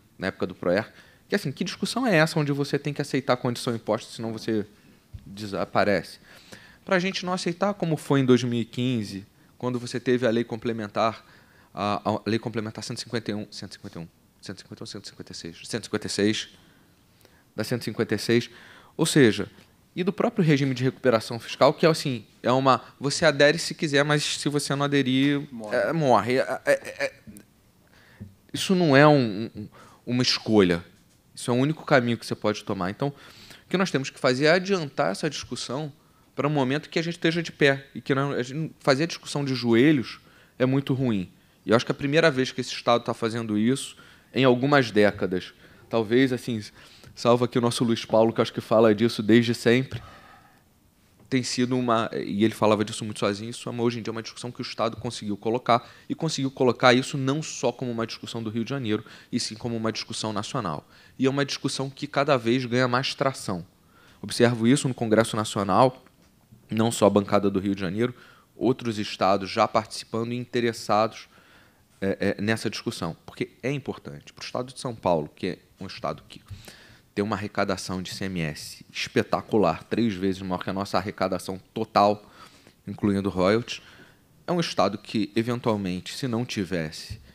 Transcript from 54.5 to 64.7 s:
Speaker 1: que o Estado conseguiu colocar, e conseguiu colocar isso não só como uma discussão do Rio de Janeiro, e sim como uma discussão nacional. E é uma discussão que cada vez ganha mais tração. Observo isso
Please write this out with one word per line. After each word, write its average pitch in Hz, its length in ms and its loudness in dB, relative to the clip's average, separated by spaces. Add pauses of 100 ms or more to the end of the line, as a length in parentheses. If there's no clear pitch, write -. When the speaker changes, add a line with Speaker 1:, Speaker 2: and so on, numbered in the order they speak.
Speaker 1:
que 127 100 -14
o - 20 -12
Estado 117 340 -4
conseguiu 107 380 -6
colocar, 117 520 0 (200)
e 139 60 -8
conseguiu 139 380 -4
colocar 127 420 4
isso 131 240 0
não 135 240 -2
só 127 300 -4
como 123 200 -6
uma 113 140 -4
discussão 113 380 -10
do 107 80 -6
Rio 113 120 -4
de 104 60 -8
Janeiro, 120 340 -2 (280)
e 120 80 -2
sim - 160 -8
como 117 200 -6
uma 113 160 -2
discussão - 400 -8
nacional. 101 560 -6 (300)
E 127 80 0
é 131 40 4
uma 139 160 0
discussão 135 440 -6
que 143 160 -12
cada 143 320 2
vez 123 280 0
ganha 123 220 2
mais 123 280 -2
tração. 113 500 -4 (560)
Observo 117 460 2
isso 143 200 4